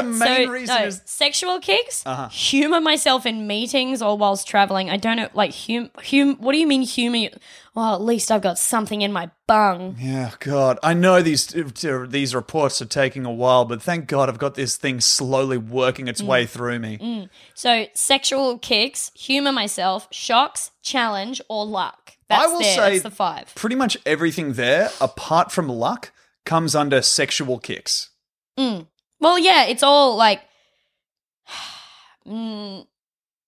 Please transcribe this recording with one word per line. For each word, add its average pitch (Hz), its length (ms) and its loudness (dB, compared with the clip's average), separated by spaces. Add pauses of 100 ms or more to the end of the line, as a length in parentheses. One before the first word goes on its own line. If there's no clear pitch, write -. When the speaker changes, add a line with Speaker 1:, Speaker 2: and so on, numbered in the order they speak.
Speaker 1:
the - 20 -4
main 247 440 2
Speaker 2:
so, 247 40 -6
Speaker 1:
reason 247 300 -2
Speaker 2:
no, 196 60 0
Speaker 1:
is 190 180 -8
Speaker 2:
sexual 349 560 -2
kicks, 453 440 -2
Speaker 1:
Uh-huh. 131 220 -6
Speaker 2:
humour 302 540 0
myself 294 440 2
in 220 220 -4
meetings 247 540 -2
or 208 160 0
whilst 202 280 0
travelling. 190 440 0
I 190 80 -2
don't 226 180 0
know, 226 180 -4
like, 190 220 0
hum-, 233 420 -6
hum-, 277 440 2
what 254 100 0
do 294 60 2
you 320 100 2
mean 269 140 2
humour? 240 340 -2
You, 220 140 -2 (440)
well, 226 220 0
at 185 60 -4
least 226 300 0
I've 208 100 4
got 185 180 -2
something 208 420 -2
in 202 120 0
my 170 160 -6 (180)
bung. 185 500 2
Speaker 1:
Yeah, 131 340 -6 (100)
God. 135 420 2
I 160 100 2
know 180 280 6
these, 156 340 0
uh, 139 500 -4
these 127 300 -2
reports 135 460 -2
are 120 40 -8
taking 135 400 -2
a 120 60 -6
while, 123 320 4
but 117 180 -4
thank 165 260 -4
God 139 200 2
I've 120 120 -4
got 139 160 -4
this 127 200 -4
thing 127 240 -4
slowly 131 580 0
working 127 520 -2
its 107 120 -8
Speaker 2:
Mm. 101 60 -6
Speaker 1:
way 123 180 2
through 120 340 -6
me. 107 180 -8
Speaker 2:
Mm. 214 320 -10 (240)
So, 233 400 0
sexual 269 640 0
kicks, 240 580 -2
humour 277 380 0
myself, 190 580 -2
shocks, - 600 -4 (120)
challenge, 233 640 -4
or 214 180 -6
luck. - 520 -8 (100)
That's 220 160 4
Speaker 1:
I 330 40 4
will 339 120 0
Speaker 2:
there. 202 160 2
Speaker 1:
say 202 140 4 (100)
Speaker 2:
That's - 40 -2
the 214 80 -10
five. - 440 -4
Speaker 1:
pretty 226 220 -2
much 254 280 0
everything 156 500 0
there, 131 440 2
apart - 500 0
from 156 200 -4
luck, 123 420 -4 (340)
comes 160 300 0
under 139 260 2
sexual 131 560 0
kicks. - 520 -6 (500)
Speaker 2:
Mm. 220 280 -2 (340)
Well, 339 160 6
yeah, 339 280 6
it's 240 180 0
all, 277 320 6
like, 214 260 4 (1040)
<sighs> - 800 -20
mm, 208 600 -12 (600)